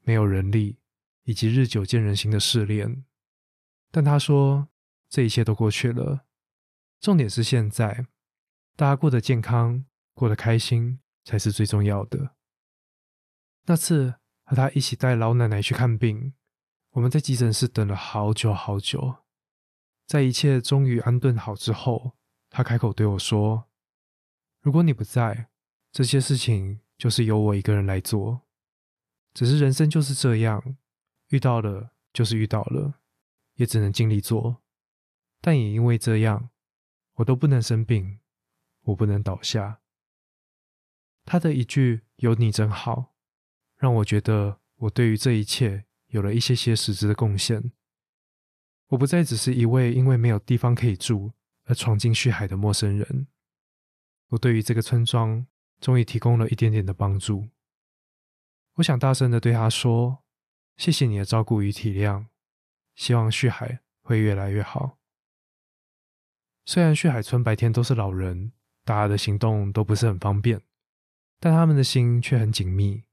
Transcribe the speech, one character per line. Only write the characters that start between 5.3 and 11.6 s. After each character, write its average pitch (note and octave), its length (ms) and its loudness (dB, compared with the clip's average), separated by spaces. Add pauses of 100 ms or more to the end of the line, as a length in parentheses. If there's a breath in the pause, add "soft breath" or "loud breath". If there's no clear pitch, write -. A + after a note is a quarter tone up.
都 A2 100 0
过 G#2+ 160 0
去 A#2 220 -2
了， C3+ 320 -4 (760)
重 G3+ 180 2
点 B2 140 2
是 A#2 140 0
现 A2 260 0
在， A2+ 360 -4 (680)
大 C#3+ 140 0
家 C#3+ 80 2
过 D3+ 120 0
得 B2 120 2
健 A#2+ 200 0
康、 A#2+ 440 0 (300)
过 A#2+ 140 0
得 G#2+ 60 2
开 A2+ 240 0
心 A#2+ 400 -2 (240)
才 - 160 -4
是 G#2 140 -2
最 G#2+ 120 0